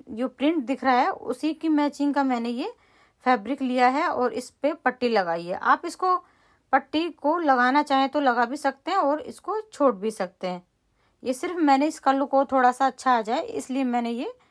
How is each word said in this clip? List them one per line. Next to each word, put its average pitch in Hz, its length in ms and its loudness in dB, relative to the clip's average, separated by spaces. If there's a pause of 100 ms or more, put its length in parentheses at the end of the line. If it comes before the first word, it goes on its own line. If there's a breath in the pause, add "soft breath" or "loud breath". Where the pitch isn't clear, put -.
जो 233 200 -6
प्रिंट 302 360 -2
दिख 254 180 -4
रहा 262 100 2
है 269 180 2
उसी - 420 -4
की - 160 -4
मैचिंग 285 440 0
का 277 100 0
मैंने 240 280 -2
ये 320 220 -6 (520 soft breath)
फैब्रिक 254 360 0
लिया 254 280 2
है 302 180 0
और 247 260 -2
इस - 180 -8
पे 302 240 -2
पट्टी 247 340 -2
लगाई 170 360 0
है। 175 100 -6
आप 277 300 0
इसको 359 300 0 (580 soft breath)
पट्टी 302 380 0
को 302 280 0
लगाना 269 440 4
चाहें 269 260 2
तो 302 120 -2
लगा 240 240 2
भी 254 120 -6
सकते 277 340 -4
हैं 392 60 0
और 277 240 2
इसको 381 420 -8
छोड़ 277 320 0
भी 202 160 -4
सकते 185 360 -8
हैं। 180 140 -6 (640)
ये 254 100 -2
सिर्फ 349 260 -6
मैंने 285 280 4
इसका 302 240 -2
लुक 269 220 0
और 269 140 4
थोड़ा 254 240 4
सा 262 160 0
अच्छा 262 240 -2
आ 233 100 2
जाए 233 200 -4
इसलिए 269 440 -6
मैंने 240 260 -2
ये 294 220 -6 (180)